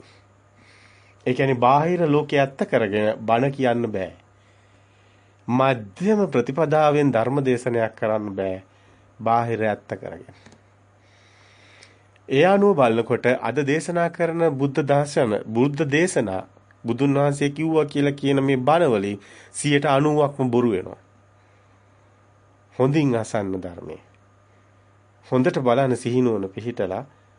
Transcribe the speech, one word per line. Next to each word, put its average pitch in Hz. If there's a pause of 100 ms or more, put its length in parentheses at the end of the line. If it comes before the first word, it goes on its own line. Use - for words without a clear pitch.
(1300)
ඒ 127
කියන්නේ 135
බාහිර 143
ලෝකේ 147
ඇත්ත 139
කරගෙන 107 (100)
බණ 117
කියන්න 120
බෑ. 95 (1400)
මධ්‍යම 131
ප්‍රතිපදාවෙන් 147
ධර්ම 117
දේශනයක් 120
කරන්න 107
බෑ. 95 (560)
බාහිර 113
ඇත්ත 104
කරගෙන. - (1900)
ඒ 143
අනුව 202
බලනකොට 117 (120)
අද 117
දේශනා 165
කරන 170
බුද්ධ 135
දර්ශන, 143 (120)
බුද්ධ 139
දේශනා, 135 (400)
බුදුන් 123
වහන්සේ 143
කිව්වා 156
කියලා 143
කියන 139
මේ 135
බණවලින් 123 (300)
සියයට 147
අනූවක්ම 143
බොරු 120
වෙනවා. 95 (1700)
හොඳින් 139
අසන්න 104
ධර්මයේ. 87 (1300)
හොඳට 131
බලන්න 127
සිහිනුවන 117
පිහිටලා 110 (360)